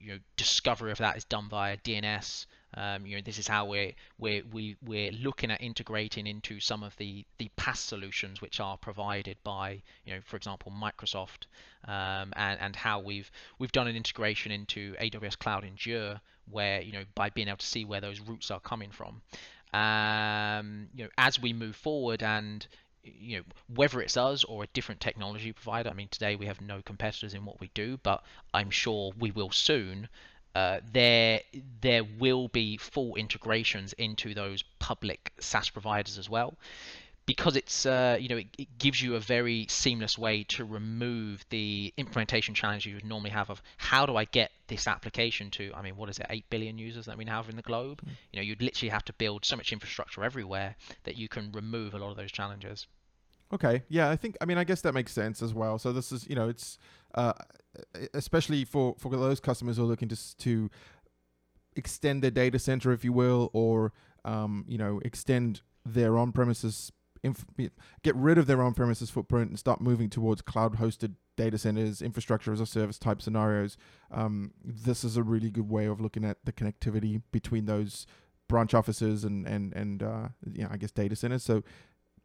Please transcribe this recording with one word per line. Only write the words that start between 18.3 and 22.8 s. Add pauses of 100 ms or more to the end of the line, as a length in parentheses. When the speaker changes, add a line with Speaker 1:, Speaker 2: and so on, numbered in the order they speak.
Speaker 1:
are
coming
from. (520)
Um,
you
know,
as
we
move
forward
and, (380)